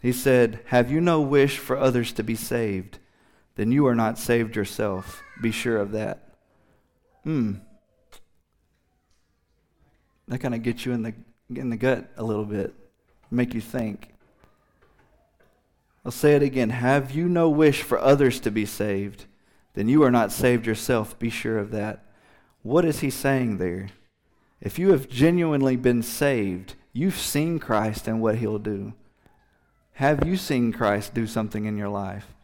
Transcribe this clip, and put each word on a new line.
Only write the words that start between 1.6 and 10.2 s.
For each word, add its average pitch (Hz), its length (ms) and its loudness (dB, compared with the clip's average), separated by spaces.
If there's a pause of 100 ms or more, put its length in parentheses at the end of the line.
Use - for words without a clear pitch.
others 123 380 2
to 113 80 -4
be 113 140 -2
saved? 104 640 -4 (580)
Then 107 160 0
you 143 160 4
are 120 80 2
not 113 200 0
saved 117 380 0
yourself. 101 680 -6 (200)
Be 117 80 0
sure 113 260 -2
of 101 140 -2
that." - 460 -8 (880)
Hmm. 123 300 -2 (2750)